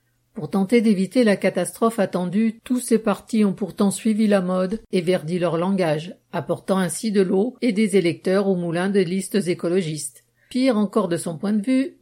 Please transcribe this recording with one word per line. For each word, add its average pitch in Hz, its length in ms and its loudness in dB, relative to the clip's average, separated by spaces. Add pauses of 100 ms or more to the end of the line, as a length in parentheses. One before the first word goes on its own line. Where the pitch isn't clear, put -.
(340)
Pour 151 160 -10
tenter 202 320 2
d'éviter 208 420 2
la 202 120 4
catastrophe 190 640 0
attendue, 190 640 -2
tous 247 160 -2
ces 226 200 0
partis 214 480 -2
ont 185 80 0
pourtant 196 360 -2
suivi 220 360 0
la 202 160 4
mode 185 380 -2 (120)
et 185 80 2
verdi 175 380 -2
leur 165 180 0
langage, 175 580 -2 (160)
apportant 175 460 -4
ainsi 190 340 -2
de 196 120 4
l'eau 196 400 0
et 247 100 2
des 202 240 2
électeurs 185 500 0
au 196 80 2
moulin 175 360 -2
des 190 160 2
listes 185 420 -2
écologistes. 170 760 -4 (260)
Pire 254 260 2
encore 202 320 0
de 170 80 0
son 165 220 -6
point 202 160 -2
de 208 100 0
vue, 262 360 0